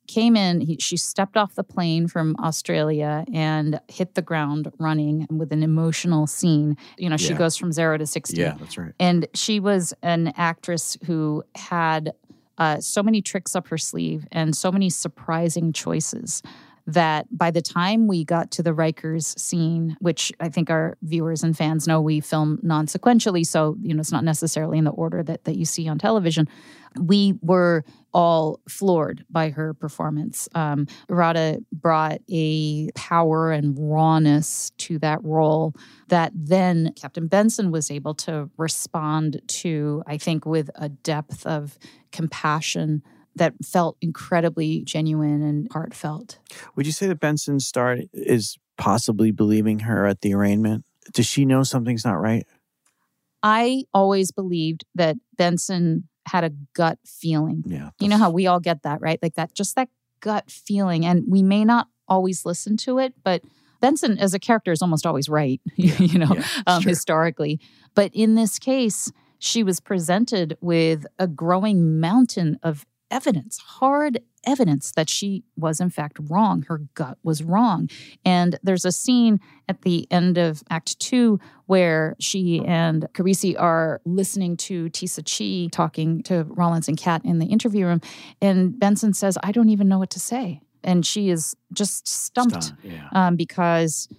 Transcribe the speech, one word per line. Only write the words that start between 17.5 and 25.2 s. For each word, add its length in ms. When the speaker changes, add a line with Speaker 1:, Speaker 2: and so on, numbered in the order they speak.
Speaker 1:
the 100
time 460
we 180
got 280
to 100
the 80
Rikers 720
scene, 580
which 400
I 100
think 220
our 320
viewers 400
and 140
fans 320
know 120
we 200
film 420
non-sequentially, 800
so, 380
you 100
know, 60
it's 140
not 100
necessarily 560
in 60
the 80
order 320